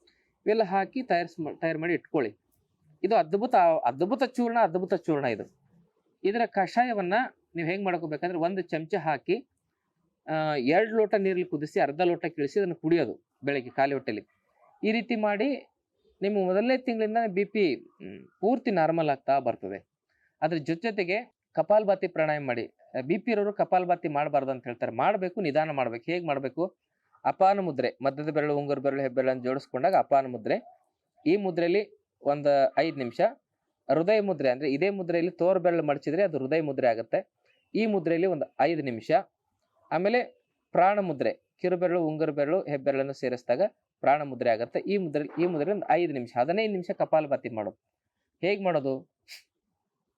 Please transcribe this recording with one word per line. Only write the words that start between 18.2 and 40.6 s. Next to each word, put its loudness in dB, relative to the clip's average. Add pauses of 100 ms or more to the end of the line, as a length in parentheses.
ಪೂರ್ತಿ 0
ನಾರ್ಮಲ್ 2
ಆಗ್ತಾ 0
ಬರ್ತದೆ. -6 (540)
ಅದ್ರ -2
ಜೊತೆ -4
ಜೊತೆಗೆ -4 (180)
ಕಪಾಲಭಾತಿ 2
ಪ್ರಾಣಾಯಾಮ 0
ಮಾಡಿ. -4 (300)
ಬಿ 0
ಪಿ -4
ಇರೋರು 0
ಕಪಾಲಭಾತಿ 0
ಮಾಡಬಾರ್ದು 0
ಅಂತ -8
ಹೇಳ್ತಾರೆ, -6
ಮಾಡ್ಬೇಕು, -2
ನಿಧಾನ 0
ಮಾಡ್ಬೇಕು. -4
ಹೇಗ್ -4
ಮಾಡ್ಬೇಕು? -4 (480)
ಅಪಾನ 4
ಮುದ್ರೆ, -2
ಮಧ್ಯದ -2
ಬೆರಳು, 0
ಉಂಗುರ -2
ಬೆರಳು, -2
ಹೆಬ್ಬೆರಳನ್ನು -2
ಜೋಡಿಸ್ಕೊಂಡಾಗ -2
ಅಪಾನ 2
ಮುದ್ರೆ. -6 (420)
ಈ 4
ಮುದ್ರೆಯಲ್ಲಿ -2 (140)
ಒಂದು 2
ಐದು 0
ನಿಮಿಷ. -4 (720)
ಹೃದಯ 4
ಮುದ್ರೆ 0
ಅಂದ್ರೆ 0
ಇದೇ 2
ಮುದ್ರೆಯಲ್ಲಿ -2
ತೋರ್ 2
ಬೆರಳು 2
ಮಡಚಿದ್ರೆ 0
ಅದು 0
ಹೃದಯ 0
ಮುದ್ರೆ 0
ಆಗುತ್ತೆ. -2 (460)
ಈ 2
ಮುದ್ರೆಯಲ್ಲಿ 0
ಒಂದು -4
ಐದು 2
ನಿಮಿಷ. -4 (800)
ಆಮೇಲೆ 0 (480)